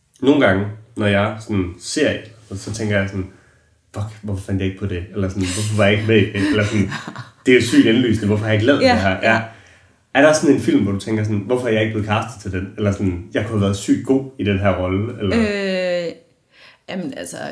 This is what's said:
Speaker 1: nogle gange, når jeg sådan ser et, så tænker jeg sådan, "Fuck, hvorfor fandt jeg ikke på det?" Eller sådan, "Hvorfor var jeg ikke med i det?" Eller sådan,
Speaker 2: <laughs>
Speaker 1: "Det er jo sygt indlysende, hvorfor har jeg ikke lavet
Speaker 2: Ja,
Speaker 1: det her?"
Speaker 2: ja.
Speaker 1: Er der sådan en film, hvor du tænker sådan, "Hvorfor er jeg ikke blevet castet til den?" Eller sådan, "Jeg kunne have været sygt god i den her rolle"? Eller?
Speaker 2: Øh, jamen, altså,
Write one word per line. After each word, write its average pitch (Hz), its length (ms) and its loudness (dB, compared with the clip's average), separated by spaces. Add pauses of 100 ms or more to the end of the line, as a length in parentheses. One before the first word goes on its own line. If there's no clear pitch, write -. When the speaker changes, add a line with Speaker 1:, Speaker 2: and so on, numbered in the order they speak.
(200)
Speaker 1:
nogle 135 260 4
gange, 98 200 2 (300)
når 107 100 0
jeg 101 340 2
sådan 92 400 -4
ser 139 300 0
et, - 480 -10
så - 140 -10
tænker 104 260 -2
jeg 98 100 0
sådan, 95 180 -6 (680)
"Fuck, 107 120 -6 (160)
hvorfor 98 200 -6
fandt 98 180 -4
jeg 95 80 0
ikke 95 120 -8
på 104 60 -4
det?" 90 180 -6 (100)
Eller 98 140 -2
sådan, 95 140 -4
"Hvorfor 104 340 -2
var 104 80 4
jeg 101 100 6
ikke 107 120 -2
med 113 100 4
i 113 160 4
det?" 101 180 -2
Eller 101 140 2
sådan, 104 260 0 (260)
Speaker 2:
<laughs> - 300 -18
Speaker 1:
"Det 127 60 6
er 123 40 8
jo 113 100 6
sygt 139 200 6
indlysende, 113 400 2
hvorfor 104 180 2
har 110 80 -2
jeg - 20 4
ikke 107 120 2
lavet 143 160 4
Speaker 2:
Ja, 254 100 4
Speaker 1:
det 101 80 2
her?" 95 180 0 (140)
Speaker 2:
ja. 110 100 0 (720)
Speaker 1:
Er 135 80 6
der 151 100 6
sådan 151 220 4
en 110 60 2
film, 135 220 2
hvor 98 100 0
du 98 60 -2
tænker 107 260 -2
sådan, 104 140 -2
"Hvorfor 123 300 -2
er 110 40 0
jeg 107 100 2
ikke 110 100 0
blevet 107 160 -4
castet 107 340 -4
til 95 180 -6
den?" 101 160 -8
Eller 104 160 0
sådan, 90 420 -4
"Jeg 120 80 0
kunne 107 160 -6
have - 20 0
været 98 160 0
sygt - 300 -2
god 135 320 0
i 110 60 -6
den 101 140 0
her 95 240 2
rolle"? 104 380 -2
Eller? 101 180 0 (720)
Speaker 2:
Øh, - 40 -8 (760)
jamen, 175 280 -8
altså, - 200 -12 (160)